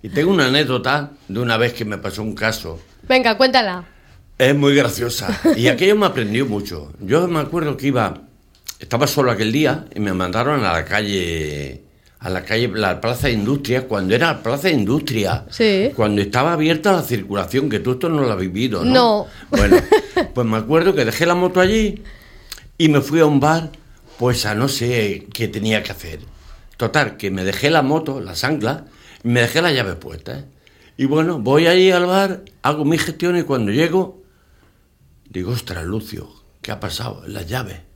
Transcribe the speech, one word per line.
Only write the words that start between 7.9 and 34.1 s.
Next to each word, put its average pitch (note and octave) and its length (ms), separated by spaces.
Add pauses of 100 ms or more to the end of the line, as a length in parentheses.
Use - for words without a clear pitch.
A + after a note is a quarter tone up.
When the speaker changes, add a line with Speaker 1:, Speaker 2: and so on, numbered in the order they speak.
Speaker 1:
Estaba C3 300
solo B2+ 240
aquel G#2+ 180
día C#3+ 420
y - 80
me G2+ 120
mandaron A2 520
a F2+ 100
la D#2+ 100
calle... E2 1000 (380)
a F2+ 100
la F2+ 140
calle, A#2 280
la F#2 280
Plaza B2 260
de B2 60
Industria, B2+ 560
cuando G2+ 260
era D#3 260
Plaza C#3 280
de E3+ 60
Industria, G#2+ 760
Speaker 2:
Sí. G#3+ 460
Speaker 1:
cuando G#2 260
estaba B2 300
abierta D#3+ 400
la E3+ 100
circulación, G2+ 680
que G#2+ 120
tú A#2+ 120
esto B2+ 160
no D3+ 140
lo B2 100
has F#2+ 60
vivido, G#2 460
¿no? B3 80
Speaker 2:
No. A#3 340 (240)
Speaker 1:
Bueno, A#3 280 (280)
Speaker 2:
<laughs> - 280
Speaker 1:
pues A#2+ 120
me A2 120
acuerdo D#3+ 360
que C3+ 100
dejé C3+ 220
la F3 80
moto F3+ 260
allí G#3 440 (720)
y D#3+ 120
me D3 120
fui D3 180
a D#3 80
un C#3+ 140
bar, D#3+ 300 (500)
pues A#2+ 260
a G#2+ 80
no A#2+ 140
sé A#2 680
qué A2 140
tenía G#2+ 340
que - 80
hacer. E2 300 (560)
Total, A#2+ 400
que G2 160
me F#2 100
dejé G2 280
la D#3 120
moto, C#3+ 380
la F2+ 160
sangla, C3 480 (400)
y A#2+ 40
me A#2+ 120
dejé A#2 220
las E3+ 120
llaves G2+ 220
puestas, D#2+ 420
¿eh? C#3 60 (520)
Y C3+ 100
bueno, D#3+ 340
voy C#3 260
allí F#3 240
al F3+ 160
bar, F#3+ 360 (200)
hago D3+ 220
mis D#3 180
gestiones F3 400
y C#3 40
cuando A#2+ 260
llego, E3+ 500 (1080)